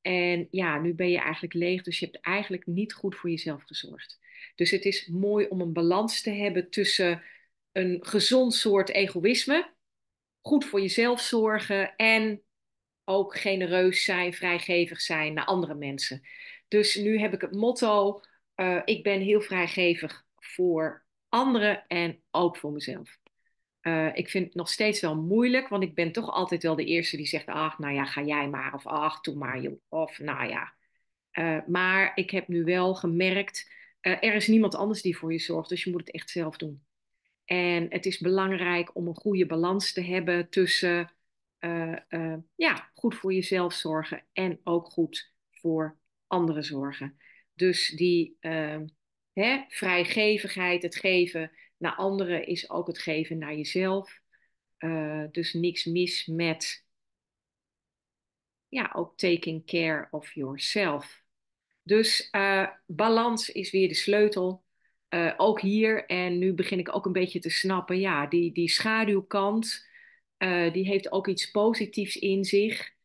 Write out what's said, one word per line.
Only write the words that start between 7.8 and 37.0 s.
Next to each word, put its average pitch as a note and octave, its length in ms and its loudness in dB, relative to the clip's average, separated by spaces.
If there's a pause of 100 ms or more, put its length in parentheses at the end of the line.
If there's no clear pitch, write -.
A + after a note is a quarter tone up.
gezond A#3 540 4
soort G3 340 4
egoïsme, A#3 840 2 (680)
goed - 240 2
voor G3+ 160 0
jezelf A#3 400 2
zorgen G#3+ 760 0
en A3 460 2 (640)
ook G3 320 0
genereus F#3 680 2
zijn, F3+ 300 0
vrijgevig F3 680 0
zijn D#3 340 -2
naar D#3 100 -2
andere E3+ 300 0
mensen. C#3 480 -8 (460)
Dus G#3 260 4
nu G#3 240 2
heb G#3 140 0
ik F#3+ 80 -4
het F3 120 -6
motto, G#3 680 2 (340)
eh, F3+ 300 0
ik E3+ 180 0
ben G3 180 2
heel G#3 200 4
vrijgevig F3 840 0 (100)
voor D#3+ 680 -2 (240)
anderen A#3 580 2
en E3+ 440 -2
ook F3 260 2
voor D3 160 -8
mezelf. - 460 -10 (600)
Eh, D#3+ 360 0
ik - 120 -4
vind F#3+ 160 0
het E3+ 100 -12
nog E3+ 140 -4
steeds G#3+ 320 0
wel D#3 160 0
moeilijk, A#3+ 520 2
want G3+ 140 0
ik D#3+ 120 -4
ben E3+ 180 0
toch - 180 -6
altijd F3 320 -2
wel D#3+ 140 2
de D3+ 80 -2
eerste E3+ 320 0
die D3 100 -6
zegt, D3+ 200 -4
"Ach, D#3 320 -2
nou C#3+ 160 -4
ja, C#3 100 0
ga C#3+ 180 -6
jij D3 260 -2
maar," C3+ 260 -6
of, C#3 120 -12
"Ach, D3+ 340 -2
doe C#3+ 140 -6
maar, C3 260 -6
joh," C#3 280 -8
of, D#3 300 -4
"Nou C3 300 -4
ja." - 260 -8 (560)
Eh, E3 360 0
maar F#3 480 4
ik F#3 160 -2
heb F#3 180 -2
nu E3+ 160 0
wel F3+ 300 2
gemerkt, F#3 800 -2 (260)
eh, F#3 120 0
er G#3+ 220 2
is G#3 120 2
niemand A3 280 6
anders G#3 280 -2
die F3 140 -2
voor E3 160 -4
je E3 60 -2
zorgt, D#3+ 300 -4
dus F3+ 160 -4
je F#3 60 -4
moet F3 100 -2
het E3 100 -14
echt - 200 -12
zelf D#3+ 260 -4
doen. D3 280 -10 (600)